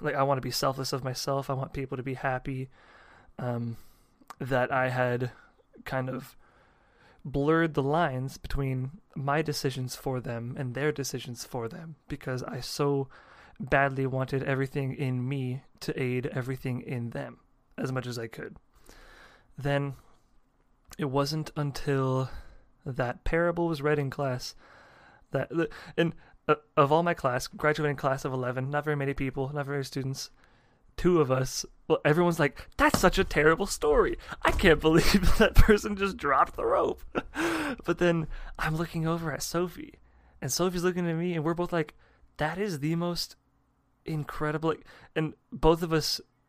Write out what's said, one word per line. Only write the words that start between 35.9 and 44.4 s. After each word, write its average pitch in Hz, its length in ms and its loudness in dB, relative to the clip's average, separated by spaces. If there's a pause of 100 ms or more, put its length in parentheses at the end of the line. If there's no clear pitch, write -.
just 196 220 -2
dropped 143 380 2
the - 100 -4
rope." - 360 0 (120)
<laughs> 311 720 -4
But - 140 -2
then 170 280 2 (320)
I'm 160 160 -2
looking 160 320 -4
over 165 240 -4
at 131 100 -6
Sophie, - 580 -6 (420)
and 131 100 -4
Sophie's 180 320 0
looking 180 240 0
at 165 80 0
me, 175 180 -2
and 160 120 -2
we're 165 80 2
both 175 180 -4
like, 160 240 -2 (420)
"That 156 200 -2
is 190 220 -4
the 156 160 0
most 170 420 -4 (680)
incredible," 156 640 -4